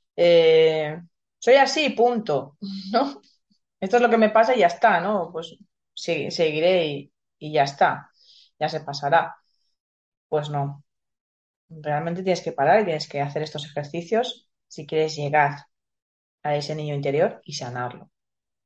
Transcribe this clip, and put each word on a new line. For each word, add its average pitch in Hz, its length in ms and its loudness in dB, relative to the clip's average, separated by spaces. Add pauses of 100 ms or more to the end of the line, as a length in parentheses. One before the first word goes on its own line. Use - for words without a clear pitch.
(160)
Eh, 160 840 4 (380)
"Soy 247 160 6
así, 277 360 2
punto", 226 720 -2
<laughs> 196 320 -10
¿no? 277 280 -2 (580)
"Esto 190 180 0
es 240 60 6
lo 233 60 2
que 226 80 4
me 214 140 4
pasa 226 240 4
y 233 40 0
ya 190 80 6
está, 202 340 2
¿no? 180 300 -4
Pues 170 260 -12 (380)
sí, - 360 -6
seguiré 165 560 2
y, 143 260 -10 (260)
y 151 140 -10
ya 147 120 2
está, 139 460 -2 (480)
ya 151 100 -2
se 156 120 -8
pasará". 151 540 -2 (920)
Pues 147 200 -2
no. 143 340 -6 (840)
Realmente 160 540 -6
tienes 180 180 -2
que 160 100 -8
parar 165 300 2
y 208 40 -2
tienes 156 220 -6
que 143 140 -6
hacer 143 220 -6
estos 156 220 -12
ejercicios 170 840 -6 (180)
si - 180 -16
quieres 156 300 -2
llegar 143 520 0 (760)
a 147 140 -2
ese 147 180 -6
niño 151 200 -6
interior 143 500 -2
y 151 100 -14
sanarlo. 123 560 -10 (540)